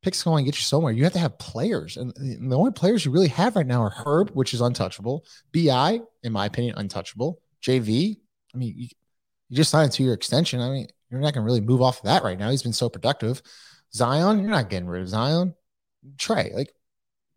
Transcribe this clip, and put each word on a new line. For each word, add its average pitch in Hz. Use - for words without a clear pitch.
picks -
can 170
only 151
get 139
you -
somewhere. 143
You 117
have 175
to 185
have 160
players. 143
And, 120
and 131
the 127
only 220
players 196
you 135
really 170
have 220
right 170
now 123
are 107
Herb, 160
which -
is 120
untouchable. 120
B 160
I, 156
in 117
my 101
opinion, 120
untouchable. 104
J 127
V, 123
I -
mean, 123
you, 120
you 123
just 151
signed 156
a -
two-year 131
extension. 147
I 123
mean, 135
you're 127
not 147
gonna 117
really 117
move 120
off 131
of -
that 143
right 90
now. 104
He's 135
been 117
so 120
productive. 117
Zion, 160
you're 196
not 139
getting 90
rid 87
of 90
Zion. 151
Trey, -
like, 139